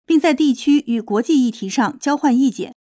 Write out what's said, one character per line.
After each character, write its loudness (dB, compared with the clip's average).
并 2
在 2
地 2
区 0
与 -2
国 -2
际 2
议 -2
题 -10
上 -2
交 -2
换 0
意 2
见。 -8